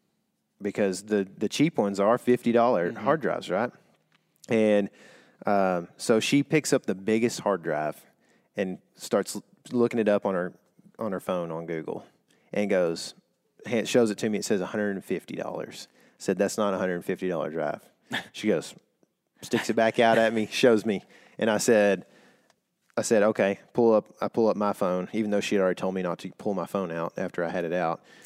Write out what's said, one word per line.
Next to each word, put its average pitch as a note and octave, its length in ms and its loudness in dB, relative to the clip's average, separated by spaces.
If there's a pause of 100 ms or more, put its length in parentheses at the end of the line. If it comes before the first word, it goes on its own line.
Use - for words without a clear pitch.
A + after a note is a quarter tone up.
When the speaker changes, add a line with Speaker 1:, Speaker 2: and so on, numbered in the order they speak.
(600)
Speaker 1:
Because G2 440 -2
the, G#2 220 0 (120)
the G#2 100 -2
cheap - 300 0
ones G2+ 220 0
are A2+ 180 4
fifty B2 340 2
dollar A2+ 380 2
Speaker 2:
Mm-hmm. G2+ 140 -12
Speaker 1:
hard D3 160 2
drives, E2 280 -4
right? G2 220 -2 (800)
And, G#2+ 420 4 (560)
um, F#2+ 500 2
so A2+ 240 2
she C#3 220 2
picks D3+ 300 0
up C3 140 0
the G2+ 100 -2
biggest A2 440 0
hard F#2+ 220 -2
drive D2+ 380 -4 (560)
and F#2+ 220 -4 (180)
starts - 400 -2
l-, - 80 -12 (260)
looking A#2+ 300 2
it G#2 80 4
up G#2 180 2
on F#2+ 80 -2
her, F2+ 180 -4 (460)
on A2 140 -6
her F2+ 80 -6
phone F2 320 -4
on E2 140 -8
Google D#2+ 380 -8 (480)
and G2+ 160 -2
goes, F2 460 0 (540)
ha-, G#2+ 160 -2
shows A#2 260 2
it G2 80 -6
to A2+ 100 -4
me. G#2 100 -2
It G#2 60 -6
says G#2 160 0
a F2+ 60 -4
hundred G#2 300 -4
and F2+ 80 -10
fifty - 320 -6
dollars. - 500 -10 (320)
Said, F#2 200 -2
"That's G2 200 0
not G2+ 160 0
a F#2 40 -4
hundred F#2 180 -2
and E2+ 80 -8
fifty F#2 240 -4
dollar D#2 220 -4
drive." D#2 320 -6 (280)
Speaker 2:
<laughs> - 220 -10
Speaker 1:
She - 160 -4
goes, - 260 -2 (680)
sticks - 280 -2
it A2 60 0
back A2+ 240 2
out A2+ 180 6
at A2+ 140 2
me, G#2+ 180 -2
shows A2+ 340 4
me. G2 200 -2 (340)
And A2 120 0
I G#2 80 2
said, G2+ 460 4 (920)
I A2+ 60 -2
said, G#2+ 200 4
"Okay," G2+ 380 2 (140)
pull A#2 200 6
up, G#2 120 2 (140)
I G#2 60 -2
pull A2 220 2
up F#2+ 80 2
my G2+ 160 0
phone, F2+ 400 -2
even G#2+ 180 -2
though G#2 100 0
she - 140 -4
had G2 80 2
already F#2 140 2
told F#2+ 180 -4
me F#2 80 -4
not E2+ 180 -4
to F#2 160 -12
pull G#2 180 -4
my E2+ 120 -4
phone F#2 240 -4
out E2 260 -6
after F2+ 280 -6
I E2+ 40 -4
had F2 160 -4
it E2 80 -4
out. E2 280 -2 (260)